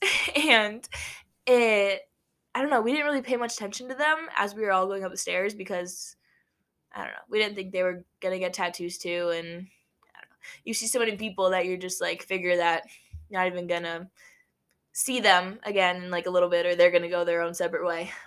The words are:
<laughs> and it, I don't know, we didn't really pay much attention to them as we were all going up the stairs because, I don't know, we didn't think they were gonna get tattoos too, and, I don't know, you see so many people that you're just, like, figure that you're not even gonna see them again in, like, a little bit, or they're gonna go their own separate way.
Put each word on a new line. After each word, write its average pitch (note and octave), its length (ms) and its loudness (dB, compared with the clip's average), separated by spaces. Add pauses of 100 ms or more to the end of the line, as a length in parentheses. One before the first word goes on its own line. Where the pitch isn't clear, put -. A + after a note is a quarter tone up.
(180)
<laughs> - 180 -2
and A#3 520 4 (580)
it, G#3+ 560 4 (520)
I C4 80 -2
don't C#4+ 80 0
know, C4 120 4
we A3+ 100 2
didn't D4+ 140 2
really D4 160 0
pay B3 160 -2
much A#3 160 -4
attention A3 360 -10
to C4 60 -10
them D#4 320 0 (100)
as G3+ 160 -2
we G#3+ 80 -6
were G#3 100 0
all F#3 160 4
going G3 160 -4
up F#3 80 -6
the F#3+ 60 -14
stairs F#3 360 -2
because, F#3 600 -8 (800)
I - 60 -12
don't C2 140 -8
know, - 60 -14 (100)
we G#3+ 100 0
didn't G#3 160 0
think F#3+ 160 -8
they F#3 120 0
were F3+ 200 -2 (180)
gonna F#3 180 -4
get F#3 140 -4
tattoos F3 440 -4
too, F3 320 -4
and, E3+ 180 -4
I - 720 -18
don't - 100 -20
know, - 80 -20 (280)
you A3+ 80 -6
see A3 140 -4
so B3 120 0
many A3 160 0
people F#3+ 360 0
that F3+ 140 0
you're F#3 120 -4
just, F3+ 240 -6
like, F3 220 -4
figure F3+ 340 0
that E3+ 260 2 (460)
you're G3 100 -4
not F#3 80 4
even F3+ 200 -4
gonna E3+ 420 -4 (840)
see B3+ 300 -2
them F#3+ 420 4
again F#3 400 2
in, F3+ 80 -8
like, F3 140 -2
a F3+ 60 -4
little F3+ 180 4
bit, F3 160 2
or F3 100 2
they're F3 160 8
gonna E3+ 180 4
go F3 140 0
their E3+ 180 0
own E3+ 120 -2
separate E3+ 320 -2
way. E3+ 260 -4 (160)